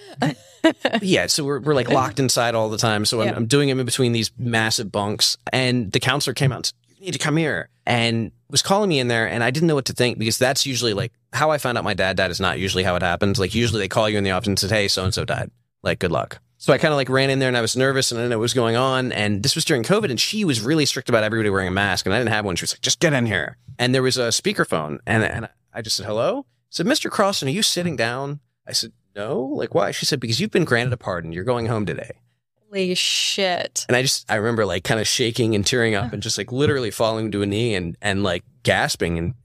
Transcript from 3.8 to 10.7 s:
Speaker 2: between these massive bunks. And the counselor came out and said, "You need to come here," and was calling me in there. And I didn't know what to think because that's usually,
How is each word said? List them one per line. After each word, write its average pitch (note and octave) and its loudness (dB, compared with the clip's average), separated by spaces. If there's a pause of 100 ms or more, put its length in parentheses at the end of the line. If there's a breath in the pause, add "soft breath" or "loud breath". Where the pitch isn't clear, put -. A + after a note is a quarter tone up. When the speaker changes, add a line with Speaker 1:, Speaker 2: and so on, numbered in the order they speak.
Speaker 2:
between A#2+ 2
these A#2 0
massive A2+ 0
bunks. G#2 0 (140)
And B2 0
the C3 2
counselor C3+ 0
came C3+ 2
out G#2 -4
and E2 -6
said, - -8 (240)
"You F#3+ -20
need F3 -6
to - -6
come D3+ 0
here," B2 -2 (180)
and A#2 0 (180)
was C3+ 2
calling G3+ 2
me D3 2
in B2 0
there. A2+ 2
And A2 -2
I A#2 2
didn't D#3+ 2
know D#3+ 4
what C3+ -2
to A#2+ -4
think B2 0
because A2 -2
that's B2+ 2
usually, A#2+ -2